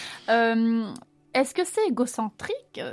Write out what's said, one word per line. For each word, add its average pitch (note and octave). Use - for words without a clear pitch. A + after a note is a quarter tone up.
Euh, A3+
est-ce C4
que F4+
c'est G#4+
égocentrique ? B3